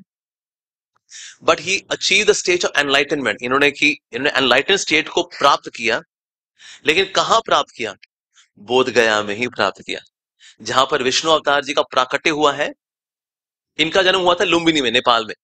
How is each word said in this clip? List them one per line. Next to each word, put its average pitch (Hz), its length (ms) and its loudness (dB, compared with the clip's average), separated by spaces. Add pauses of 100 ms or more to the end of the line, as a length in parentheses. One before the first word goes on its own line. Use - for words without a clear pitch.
(1400)
but 165 160 0
he 190 260 -4
achieved 196 400 0
the 208 160 4
stage 175 220 0
of 143 60 -4
enlightenment। 139 720 0
इन्होंने 139 280 2
की, 147 300 -2 (120)
इन्होंने 131 260 -4
एनलाइटन 135 380 2
state 156 320 -2
को 175 140 -2
प्राप्त 143 540 0
किया, 117 240 -2 (880)
लेकिन 185 300 0
कहां 175 240 2
प्राप्त 156 360 0
किया? 107 180 -8 (640)
बोध 120 300 0
गया 110 340 2
में 104 120 -6
ही 123 140 -6
प्राप्त 101 340 -4
किया, 90 180 -12 (640)
जहां 123 240 0
पर 143 160 -2
विष्णु 131 300 0
अवतार 143 320 2
जी 143 100 -8
का 151 80 2
प्राकट्य 135 480 -2
हुआ 147 220 0
है। 151 200 -6 (1040)
इनका 160 240 0
जन्म 185 180 2
हुआ 180 140 2
था 202 100 0
लुम्बिनी 165 360 2
में, 120 100 -2
नेपाल 117 360 0
में। 104 180 -12